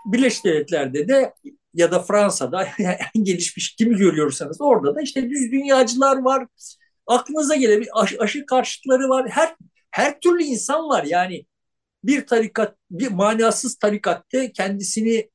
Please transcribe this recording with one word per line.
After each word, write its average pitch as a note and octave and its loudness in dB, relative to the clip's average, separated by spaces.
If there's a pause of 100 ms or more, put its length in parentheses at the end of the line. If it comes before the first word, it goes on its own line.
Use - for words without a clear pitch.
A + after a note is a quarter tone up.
Birleşik A#3 0
Devletler'de D3 0
de C4+ 2 (400)
ya E3 4
da F3+ 2
Fransa'da F#3+ 0
<laughs> - -8 (360)
en A3 2
gelişmiş - -4
kimi A3+ 2
görüyorsanız D#3 0
orada F3 2
da D4+ -6
işte B3+ -4
düz C4 -4
dünyacılar C4+ 2
var. C4 0 (600)
Aklınıza C#4+ 0
gelebilir A3+ 2
aş-, G#3+ -2
aşı C#4 -4
karşıtları C4 0
var. C4 0
Her, D#4+ 0 (360)
her C#4+ -2
türlü F4 2
insan D4 -4
var. F#3+ 0
Yani F3 -2 (580)
bir B3+ 0
tarikat, A3 -2 (140)
bir G#3+ -4
manasız A3 0
tarikatte G#3 -2
kendisini G#3 -2